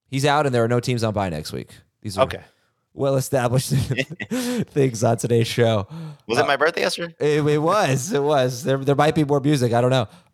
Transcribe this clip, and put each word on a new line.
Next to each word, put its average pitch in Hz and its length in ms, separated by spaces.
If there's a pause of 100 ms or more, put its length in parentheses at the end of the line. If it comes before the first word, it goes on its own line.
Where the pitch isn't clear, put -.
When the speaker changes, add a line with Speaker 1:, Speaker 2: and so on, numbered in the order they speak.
Speaker 1:
He's 135 180
out, 147 200
and 131 80
there 120 100
are 113 40
no 123 120
teams 120 240
on 107 100
bye 98 160
next 78 220
week. - 180 (320)
These 98 160
are 131 60
Speaker 2:
Okay. - 180 (500)
Speaker 1:
well-established 135 760
<laughs> 135 600
things 180 760
on 117 120
today's 117 300
show. 113 400 (400)
Speaker 3:
Was 120 120
Speaker 1:
Uh, - 40
Speaker 3:
it - 60
my 139 80
birthday 165 260
yesterday? 175 380
Speaker 1:
it, 151 260
it 151 120
was. 160 540
It 143 100
was. 131 420
There, 135 140
there 135 180
might 147 180
be 156 100
more 143 160
music. 123 320
I 117 80
don't 123 100
know. 127 180 (260)